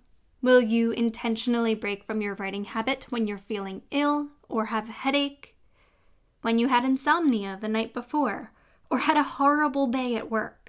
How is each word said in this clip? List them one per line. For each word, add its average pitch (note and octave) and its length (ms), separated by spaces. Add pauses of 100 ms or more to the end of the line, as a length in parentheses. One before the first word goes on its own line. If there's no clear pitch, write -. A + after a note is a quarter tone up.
(400)
will B3 220
you A3+ 300
intentionally A#3 840
break G3+ 300
from A3 180
your G#3 120
writing G3 300
habit A#3 460
when A3+ 160
you're G#3 100
feeling G3 540
ill D4 400 (180)
or A3 180
have A3 220
a A3+ 40
headache? C#4 640 (840)
When A3+ 160
you A#3 120
had B3 180
insomnia C4 720
the G#3+ 80
night A3 240
before, A#3+ 600 (360)
or B3+ 120
had D4+ 180
a C#4+ 180
horrible C#4 520
day B3 280
at - 140
work? A3 260 (120)